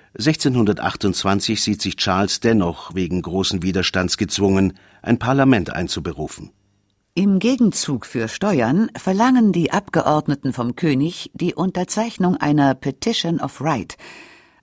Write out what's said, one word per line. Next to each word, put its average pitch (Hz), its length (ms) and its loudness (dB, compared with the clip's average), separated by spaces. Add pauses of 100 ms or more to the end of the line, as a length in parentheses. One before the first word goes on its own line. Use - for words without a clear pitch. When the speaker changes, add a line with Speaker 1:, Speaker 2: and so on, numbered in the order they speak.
(140)
Speaker 1:
Sechzehnhundertachtundzwanzig 104 1500 0
sieht 104 180 -2
sich 98 140 -4
Charles 95 460 -2
dennoch 92 560 0
wegen 90 260 -2
großen 92 400 -2
Widerstands 92 540 -2
gezwungen, 98 560 2 (300)
ein 117 180 0
Parlament 131 520 2
einzuberufen. 78 760 -6 (640)
Speaker 2:
Im 196 240 4
Gegenzug 208 680 0
für 117 200 -4
Steuern 165 680 0
verlangen 220 560 4
die 170 180 2
Abgeordneten 151 840 0
vom 120 220 -4
König 151 580 -2
die - 220 -4
Unterzeichnung 185 840 -2
einer 147 360 4
Petition 170 640 -2
of - 220 -6
Right, 131 360 -2 (680)